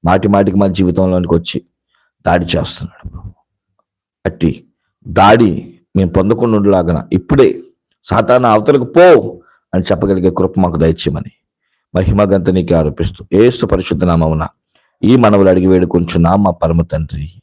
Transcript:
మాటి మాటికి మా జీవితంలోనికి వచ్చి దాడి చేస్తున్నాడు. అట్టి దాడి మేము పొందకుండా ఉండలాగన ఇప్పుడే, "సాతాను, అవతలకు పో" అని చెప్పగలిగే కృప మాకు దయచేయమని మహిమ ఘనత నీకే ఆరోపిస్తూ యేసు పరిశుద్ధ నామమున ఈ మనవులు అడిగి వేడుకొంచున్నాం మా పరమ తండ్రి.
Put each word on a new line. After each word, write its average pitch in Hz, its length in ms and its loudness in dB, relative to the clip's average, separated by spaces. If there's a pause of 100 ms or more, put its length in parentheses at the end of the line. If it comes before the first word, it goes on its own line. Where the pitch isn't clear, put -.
మాటి 95 220 0
మాటికి 101 300 0
మా 101 100 0
జీవితంలోనికి 90 640 -2
వచ్చి - 280 -4 (640)
దాడి 87 180 0
చేస్తున్నాడు. - 840 -10 (960)
అట్టి - 420 -4 (400)
దాడి 101 720 2 (160)
మేము 95 140 0
పొందకుండా 104 480 0
ఉండలాగన 92 560 -2
ఇప్పుడే, 127 480 0 (440)
"సాతాను, 123 420 0
అవతలకు 113 360 2
పో" 127 560 4 (340)
అని 92 180 -2
చెప్పగలిగే 92 400 0
కృప 92 280 -2
మాకు 85 180 -2
దయచేయమని 80 540 -2 (640)
మహిమ 98 280 0
ఘనత 95 260 0
నీకే 90 260 0
ఆరోపిస్తూ 78 580 -4
యేసు 117 320 2
పరిశుద్ధ 92 380 -4
నామమున 80 440 0 (560)
ఈ 117 120 4
మనవులు 104 340 4
అడిగి 92 180 2
వేడుకొంచున్నాం 87 760 0
మా 95 80 0
పరమ 82 300 -2
తండ్రి. 78 480 -6 (140)